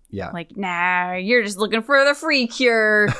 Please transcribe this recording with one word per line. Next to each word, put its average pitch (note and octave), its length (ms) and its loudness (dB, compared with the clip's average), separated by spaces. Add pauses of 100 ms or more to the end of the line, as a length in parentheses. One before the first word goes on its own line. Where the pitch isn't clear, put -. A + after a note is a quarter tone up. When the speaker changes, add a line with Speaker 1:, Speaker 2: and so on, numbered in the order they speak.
Speaker 1:
Yeah. - 220 -10
Speaker 2:
Like, E3+ 260 -14
"Nah, F3+ 560 -2
you're G#3 320 0
just G3 140 -8
looking G#3+ 240 -2
for C#4 200 4
the C#4+ 120 4
free C#4+ 320 0
cure." A3 640 2 (120)